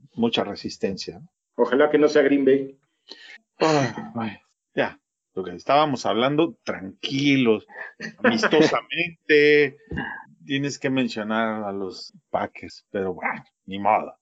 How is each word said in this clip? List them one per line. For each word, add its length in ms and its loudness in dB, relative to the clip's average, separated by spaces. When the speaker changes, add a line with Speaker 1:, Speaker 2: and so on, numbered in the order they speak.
Speaker 1:
mucha 280 0
resistencia. 800 -8
Speaker 2:
Ojalá 360 2
que 80 4
no 100 6
sea 140 4
Green 200 2
Bay. 340 2
Speaker 1:
Ay, 300 2
ay, 160 -4
ya, 240 -4
lo 120 -6
que 100 -12
estábamos 500 0
hablando, 600 0
tranquilos, 1000 0
amistosamente, 1300 2
<laughs> 560 -12
tienes 340 -4
que 100 -2
mencionar 720 -2
a 80 -6
los 420 -10
Packers, 600 -8
pero 220 -4
bueno, 300 -8
ni 140 -10
modo. 420 0